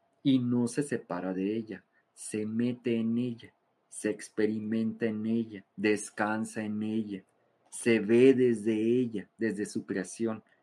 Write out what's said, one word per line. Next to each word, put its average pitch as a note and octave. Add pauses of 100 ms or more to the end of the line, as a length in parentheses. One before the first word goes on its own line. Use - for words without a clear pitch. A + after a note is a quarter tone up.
(220)
y C3
no A#2+
se C#3+
separa F#2
de G2
ella, G#2+ (280)
se -
mete A#2+
en A2+
ella, A#2 (340)
se -
experimenta A2
en G#2+
ella, A2+ (120)
descansa G#2+
en G#2+
ella, G#2+ (460)
se A2+
ve A#2+
desde A2+
ella, A2+ (100)
desde G#2
su -
creación. A2 (200)